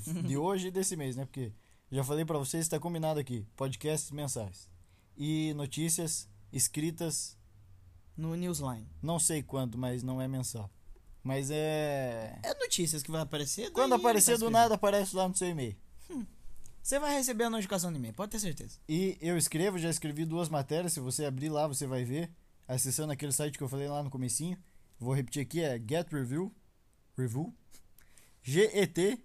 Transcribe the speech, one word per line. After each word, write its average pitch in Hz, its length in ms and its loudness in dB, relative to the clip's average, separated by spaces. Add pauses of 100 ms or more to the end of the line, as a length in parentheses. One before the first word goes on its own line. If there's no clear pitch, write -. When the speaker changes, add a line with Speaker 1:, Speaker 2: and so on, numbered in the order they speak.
(120)
Speaker 1:
<laughs> 170 120 -2
Speaker 2:
de 131 140 0
hoje 185 300 0
e 185 40 -6
desse 185 240 0
mês, 135 200 -4
né? 135 100 -6
Porque 123 260 -8 (400)
já 135 120 0
falei 147 220 0
pra 160 120 0
vocês, 160 300 0
tá 160 120 0
combinado 156 400 0
aqui. 120 260 -4 (100)
Podcasts 151 560 -2
mensais. 131 580 -6 (480)
E 156 380 0
notícias 156 720 -2 (240)
escritas 156 880 -2 (800)
Speaker 1:
No 160 180 -4
Newsline. 143 520 -4 (140)
Speaker 2:
não 165 180 0
sei 156 240 2
quando, 127 340 -4
mas 127 260 -2
não 127 180 -2
é 131 60 -2
mensal. 120 420 -6 (520)
Mas 135 300 -2
é 147 920 -2
Speaker 1:
É 622 120 -2
notícias 165 480 0
que - 80 -10
vai 160 100 -2
aparecer, 151 500 -4
Speaker 2:
Quando 254 200 4
Speaker 1:
daí 240 80 8
Speaker 2:
aparecer 233 340 8
Speaker 1:
tá 233 40 4
Speaker 2:
do 226 80 0
Speaker 1:
escrito. 226 80 2
Speaker 2:
nada, 226 220 8
aparece 202 400 4
lá 185 120 4
no 185 80 0
seu 180 140 0
e-mail. 131 260 -2 (340)
Speaker 1:
Hum. 262 160 -6 (560)
Você - 180 2
vai 294 160 2
receber 254 300 2
a 233 40 2
notificação 190 420 0
do 156 60 -4
e-mail, 113 160 -4
pode 202 180 -6
ter 220 80 -2
certeza. 180 480 -4
Speaker 2:
E 180 320 2
eu 170 180 2
escrevo, 180 420 2
já 165 100 0
escrevi 156 340 -2
duas 165 260 0
matérias, 156 440 0
se - 60 -2
você 131 260 -2
abrir 139 240 -2
lá, 151 180 2
você 139 200 -2
vai 127 180 0
ver. 160 260 -2 (360)
Acessando 131 440 0
aquele 143 200 -4
site 147 260 0
que 147 60 -6
eu 131 60 -2
falei 139 180 -4
lá 147 140 -2
no 143 80 -4
comecinho. 135 480 -2 (420)
Vou 123 140 -2
repetir 135 280 0
aqui, 156 200 -2
é 135 180 2
Get 147 320 0
Review. 143 420 -2 (640)
Review. 131 360 -2 (880)
G 165 300 6
E 196 140 4
T 196 380 2